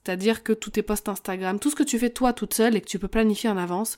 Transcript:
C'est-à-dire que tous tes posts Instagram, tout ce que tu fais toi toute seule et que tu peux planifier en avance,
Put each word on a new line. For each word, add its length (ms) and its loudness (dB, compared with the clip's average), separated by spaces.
C'est-à-dire 400 0
que 80 -2
tous 200 -2
tes 100 0
posts 260 -4
Instagram, 520 -4
tout 100 0
ce 60 -2
que 80 2
tu 140 0
fais 120 2
toi 240 2
toute 200 -6
seule 220 4
et 60 2
que 60 -18
tu 120 -6
peux 80 -4
planifier 420 2
en 80 0
avance, 400 -2